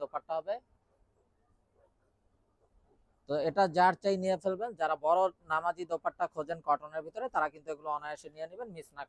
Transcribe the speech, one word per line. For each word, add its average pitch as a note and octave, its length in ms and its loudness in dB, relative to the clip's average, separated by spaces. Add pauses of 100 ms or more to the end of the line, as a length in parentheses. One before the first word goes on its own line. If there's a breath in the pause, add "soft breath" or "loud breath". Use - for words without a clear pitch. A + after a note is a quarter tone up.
দোপাট্টা C#3+ 380 -8
হবে। F#3 160 -6 (2750)
তো C#3 60 -2 (160)
এটা G3 140 4 (140)
যার F3+ 160 8 (100)
চাই G3 200 2
নিয়ে F#3 200 2
ফেলবেন। G3 260 -2 (100)
যারা D#3 160 2 (100)
বড় F3 160 6 (320)
নামাজি E3+ 380 -2
দোপাট্টা E3+ 420 -2
খোঁজেন D#3+ 340 -4
কটনের D3+ 380 0
ভিতরে, A3 200 -8 (100)
তারা D#3 180 2
কিন্তু D3+ 200 -16
এগুলো D3+ 240 -8
অনায়াসে D3 380 -10
নিয়ে D#3+ 160 -8
নেবেন। A3+ 240 -12
miss D#3+ 120 -14 (100)
না C#3+ 100 -10